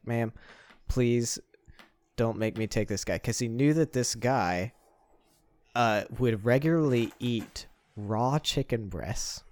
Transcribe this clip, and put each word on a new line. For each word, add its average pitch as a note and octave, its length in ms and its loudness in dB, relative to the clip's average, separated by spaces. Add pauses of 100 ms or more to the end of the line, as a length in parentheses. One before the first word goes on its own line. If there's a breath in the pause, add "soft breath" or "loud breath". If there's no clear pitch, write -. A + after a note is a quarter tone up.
Ma'am, A#2 280 -2 (540 loud breath)
please A#2+ 520 2 (760 loud breath)
don't A2+ 220 0
make G#2+ 200 -2
me A2 100 -2
take G#2 200 -2
this G2+ 180 -4
guy. F#2 120 -2
Cause A2+ 220 -4
he B2 80 -2
knew C3 260 2
that D#3 200 2
this B2 220 -2
guy, G#2+ 580 0 (1000)
uh, A2+ 280 2 (160)
would A2+ 240 2
regularly C3+ 760 2
eat A#2 480 -4 (280)
raw A2 440 0
chicken A#2+ 480 -2
breasts. - 640 -6